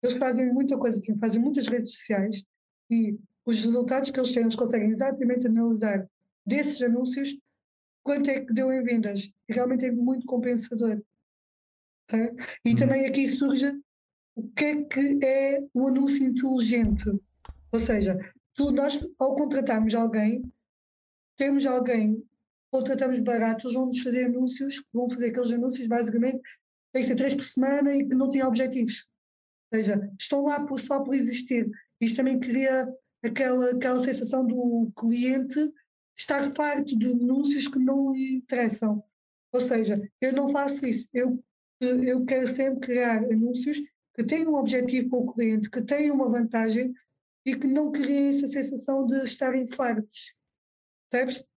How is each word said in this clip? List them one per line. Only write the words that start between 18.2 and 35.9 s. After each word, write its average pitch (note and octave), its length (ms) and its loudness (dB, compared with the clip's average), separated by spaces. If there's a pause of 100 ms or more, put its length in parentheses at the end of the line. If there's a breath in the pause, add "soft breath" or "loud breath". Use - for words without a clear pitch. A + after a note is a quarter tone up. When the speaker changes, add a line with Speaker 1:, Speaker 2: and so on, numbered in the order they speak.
Speaker 1:
tu, C#4 160 0
nós, C#4+ 280 0 (180)
ao C4+ 180 0
contratarmos A#3+ 600 0
alguém, A3+ 480 0 (960)
temos C#4 280 2
alguém, A#3+ 560 2 (500)
contratamos C4 480 0
barato, A3+ 480 0
eles A#3 80 -2
vão-nos B3+ 260 -2
fazer B3 240 0
anúncios, B3+ 580 -2 (100)
vão B3 160 -2
fazer A#3+ 200 -2
aqueles A#3 220 -2
anúncios, B3 360 -2
basicamente, A#3 540 0 (500 loud breath)
tem B3+ 120 0
que - 40 0
ser B3 80 2
três C#4 180 2
por C#4 120 -4
semana C#4 500 2
e C#4 120 2
que B3+ 80 0
não C4 140 2
têm C4+ 140 0
objetivos. B3+ 640 0 (640)
Ou A3 80 0
seja, G3+ 400 0
estão C#4+ 240 0
lá D4 220 0
por, C4+ 140 -4
só C#4 220 -2
por C4+ 140 -2
existir. A#3 540 0 (320 loud breath)
Isto A3+ 160 0
também C4 220 2
cria C4 480 2 (360)
aquela, B3+ 480 2
aquela B3+ 280 0
sensação B3+ 460 0
do A#3 520 2
cliente B3+ 600 0 (560 soft breath)